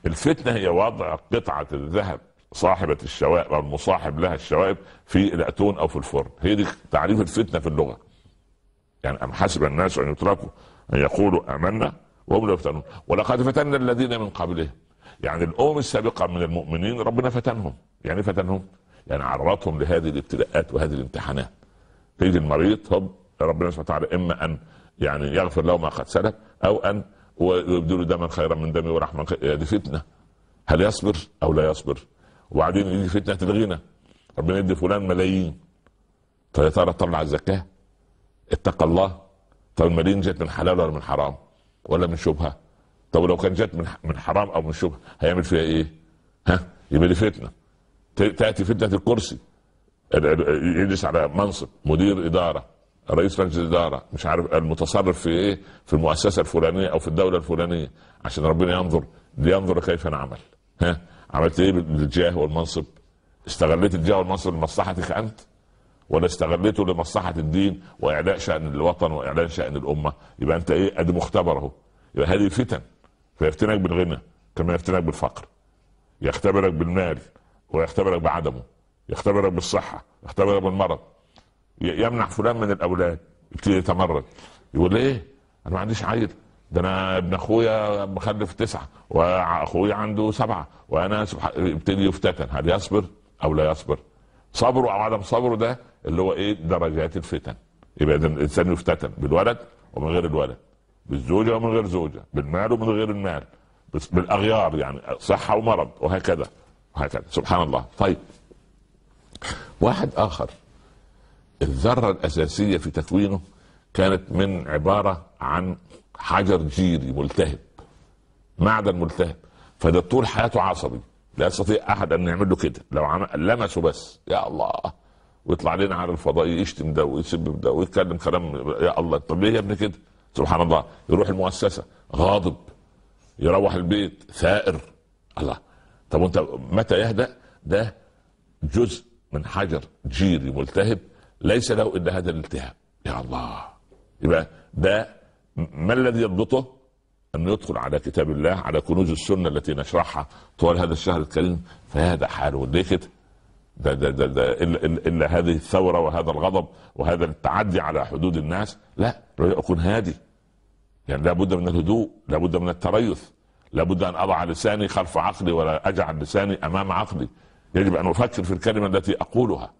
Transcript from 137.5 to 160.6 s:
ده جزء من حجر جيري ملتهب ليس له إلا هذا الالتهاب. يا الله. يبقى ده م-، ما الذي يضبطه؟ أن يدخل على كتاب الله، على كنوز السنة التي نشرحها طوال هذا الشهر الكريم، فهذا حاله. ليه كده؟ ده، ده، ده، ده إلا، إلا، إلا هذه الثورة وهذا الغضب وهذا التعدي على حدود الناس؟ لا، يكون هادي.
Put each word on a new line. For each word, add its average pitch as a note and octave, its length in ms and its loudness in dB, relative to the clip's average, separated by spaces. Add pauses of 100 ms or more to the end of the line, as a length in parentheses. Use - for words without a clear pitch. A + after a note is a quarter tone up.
ده G2+ 320 -2 (680)
جزء G#2 400 0 (280)
من D2+ 140 -6
حجر E2 360 -4 (260)
جيري C#2+ 440 2
ملتهب F#2+ 480 0 (420)
ليس A#2 300 2
له A2 240 0
إلا F2+ 220 0
هذا F2+ 120 -2
الالتهاب. D2 440 -8 (320)
يا - 160 -6
الله. B2 380 -8 (640)
يبقى D#2+ 260 2 (260)
ده G2 360 0 (460)
م-، E2 100 -4 (220)
ما A2 60 2
الذي B2 280 2
يضبطه؟ A2+ 440 0 (680)
أن E2 120 -2
يدخل - 300 -2
على C2+ 220 -2
كتاب D#2 320 -2
الله، D2 200 2
على D#2 300 -2
كنوز E2+ 300 2
السنة F2+ 380 0
التي D2 240 -4
نشرحها C#2+ 540 -2 (300)
طوال E2+ 200 4
هذا E2+ 160 0
الشهر E2+ 260 0
الكريم، E2 440 -2 (240)
فهذا D#2+ 400 0
حاله. C#2 400 -2
ليه D#2+ 160 2
كده؟ F#2 240 0 (720)
ده، C#2 160 0
ده، C#2 160 0
ده، C2+ 160 2
ده C2 260 2
إلا، E2 340 0
إلا، E2 220 0
إلا E2 180 2
هذه E2+ 260 2
الثورة F2 480 2
وهذا E2 320 0
الغضب F2 360 0 (280)
وهذا E2+ 300 0
التعدي F2+ 540 -2
على D2+ 260 -2
حدود D#2+ 320 -2
الناس؟ E2+ 400 -4 (200)
لا، A2+ 220 -2 (200)
يكون E2+ 400 0
هادي. F#2 340 0 (920)